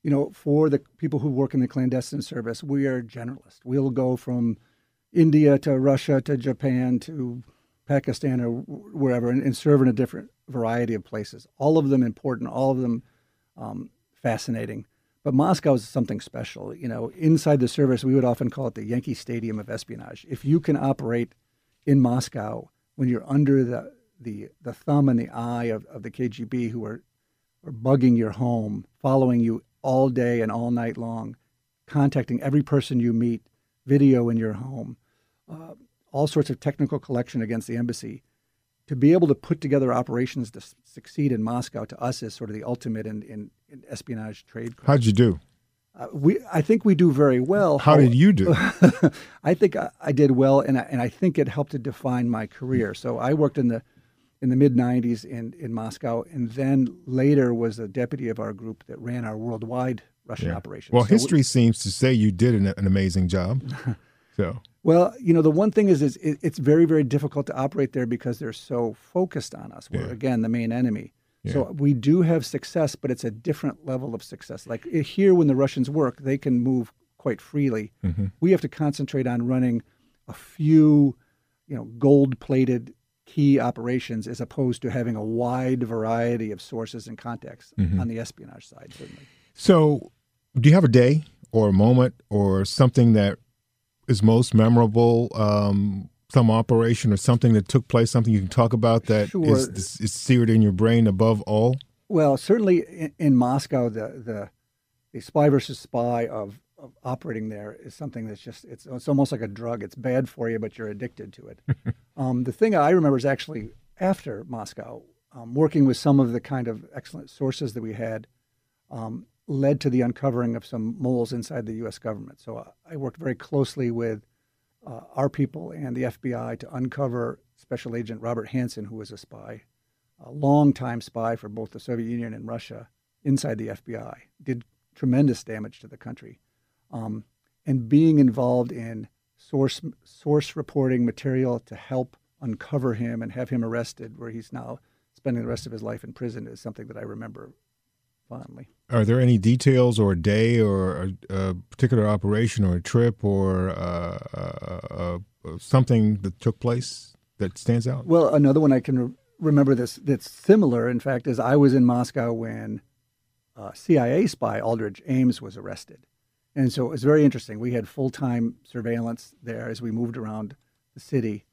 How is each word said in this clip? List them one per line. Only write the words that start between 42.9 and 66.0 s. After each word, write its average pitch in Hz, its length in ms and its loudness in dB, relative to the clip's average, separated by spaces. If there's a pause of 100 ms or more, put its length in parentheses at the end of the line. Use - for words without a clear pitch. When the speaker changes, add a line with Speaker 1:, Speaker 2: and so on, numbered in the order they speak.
Speaker 1:
in, 107 160 -10
in, 107 280 -16 (180)
in 135 200 -20
espionage 110 580 -14
trade 117 300 -14
craft. - 100 -4
Speaker 2:
How'd 139 180 6
you 110 80 6
do? 104 280 6 (580)
Speaker 1:
Uh, 127 160 -14
we, 147 240 2 (120)
I 165 120 0
think 220 240 2
we 196 80 6
do 160 180 6
very 131 260 4
well. 160 400 2
Speaker 2:
How 147 200 6
did 123 160 8
you 180 180 8
do? 143 220 4 (460)
Speaker 1:
<laughs> - 440 -2
I 151 80 2
think 180 240 2
I, - 140 -6 (100)
I 160 120 -4
did 139 180 6
well, 135 300 6
and 135 180 0
I, - 120 -4
and 123 120 -2
I 123 60 -2
think 175 300 -2
it 131 100 0
helped 143 240 -6
to 143 60 -6
define 123 520 -4
my 110 160 -4
career. 123 480 -2
So 120 240 -6
I 127 160 0
worked 147 240 0
in 123 100 2
the, 113 140 -2 (580)
in 127 80 -2
the 127 80 2
mid 135 180 6
nineties 120 500 0
in, 117 340 -12
in 117 160 -10
Moscow, 117 560 -6
and 120 220 -4
then 135 520 0
later 131 480 2
was 117 240 -2
the 113 120 -10
deputy 120 420 -6
of 110 100 -8
our 107 140 -8
group 110 320 -16
that - 140 -16
ran 120 260 -8
our 110 100 -10
worldwide 117 680 -6 (220)
Russian - 240 -8
Speaker 2:
Yeah. 85 80 -4
Speaker 1:
operations. - 380 -10
Speaker 2:
Well, 120 100 6
Speaker 1:
So 104 60 -4
we 196 40 8
Speaker 2:
history 151 280 4
seems 117 380 4
to 101 100 -4
say 127 220 2
you 107 200 4
did 117 220 4
an, 98 140 2
an 98 180 -2
amazing 95 420 2
job. 95 340 -2 (240)
Speaker 1:
<laughs> 117 100 -4 (380)
Speaker 2:
So. 101 280 -4 (200)
Speaker 1:
Well, 175 380 4
you 170 140 2
know, 160 80 4
the 156 80 6
one 190 220 2
thing 202 180 2
is, 151 100 4